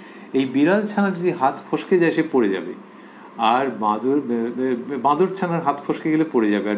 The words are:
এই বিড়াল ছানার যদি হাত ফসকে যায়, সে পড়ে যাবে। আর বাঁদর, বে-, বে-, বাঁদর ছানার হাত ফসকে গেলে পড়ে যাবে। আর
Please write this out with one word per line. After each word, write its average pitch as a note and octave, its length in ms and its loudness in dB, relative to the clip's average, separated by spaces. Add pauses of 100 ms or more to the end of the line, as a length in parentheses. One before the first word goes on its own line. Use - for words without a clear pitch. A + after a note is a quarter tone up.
(320)
এই C3+ 120 2
বিড়াল D#3 420 2
ছানার G3+ 280 0
যদি E3+ 160 -2
হাত C#3 400 -2
ফসকে E3+ 280 2
যায়, E3 120 4
সে D#3+ 120 0 (100)
পড়ে A#2+ 160 4
যাবে। F2+ 240 -4 (640)
আর A#2+ 300 2 (140)
বাঁদর, A2 400 0
বে-, A#2+ 400 -4
বে-, C3 420 -2
বাঁদর D3 320 2
ছানার E3+ 280 -2
হাত C#3+ 240 -2
ফসকে D#3 240 -4
গেলে D#3 220 4
পড়ে A2 180 4
যাবে। G#2 200 0
আর G#2 80 0